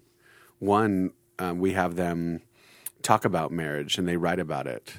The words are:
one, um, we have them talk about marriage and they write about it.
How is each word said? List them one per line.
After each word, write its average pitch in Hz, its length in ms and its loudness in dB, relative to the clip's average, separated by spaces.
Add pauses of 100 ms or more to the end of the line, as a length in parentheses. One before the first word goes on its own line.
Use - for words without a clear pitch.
(600)
one, 101 520 2 (280)
um, 87 200 -4
we 92 140 2
have 90 220 0
them 85 460 -2 (600)
talk 107 240 4
about 82 260 0
marriage 76 460 -4
and 90 100 0
they 87 100 0
write 87 220 0
about 73 280 -4
it. - 320 -10